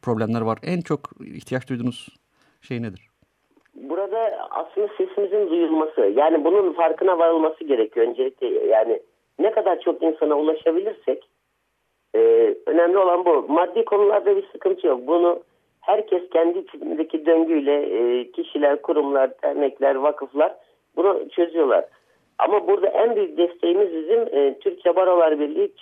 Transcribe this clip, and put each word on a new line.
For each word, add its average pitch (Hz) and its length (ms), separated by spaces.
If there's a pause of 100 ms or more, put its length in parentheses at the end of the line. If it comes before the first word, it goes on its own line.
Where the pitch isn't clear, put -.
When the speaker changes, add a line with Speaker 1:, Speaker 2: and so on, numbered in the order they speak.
Speaker 1:
problemler 113 380
var? 110 220
En 175 180
çok 151 200 (200)
ihtiyaç - 480
duyduğunuz 120 400 (540)
şey 120 200
nedir? 101 260 (640)
Speaker 2:
Burada 196 760
aslında 196 380 (100)
sesimizin 190 520
duyulması, 156 500
yani 143 440
bunun 185 280
farkına 170 460
varılması 165 460
gerekiyor 117 420
öncelikle. 127 400 (200)
Yani 110 340 (380)
ne 190 120
kadar 190 300
çok - 220
insana 156 320
ulaşabilirsek, 160 920 (880)
e, 107 40 (480)
önemli 170 320
olan 180 260
bu. 143 280
Maddi 180 320
konularda 202 520
bir 196 160
sıkıntı 185 340
yok. 127 200
Bunu 175 360 (380)
herkes 190 500
kendi 170 280
içindeki 156 680
döngüyle, 160 560
e, 120 480
kişiler, 143 520
kurumlar, 139 480 (120)
dernekler, 143 520
vakıflar 147 600 (420)
bunu 185 320
çözüyorlar. 160 560 (540)
Ama 190 280
burada 196 200
en 226 300
büyük 165 220
desteğimiz 175 540
bizim, 165 280
e, 139 380
Türkiye - 380
Barolar 170 440
Birliği 160 420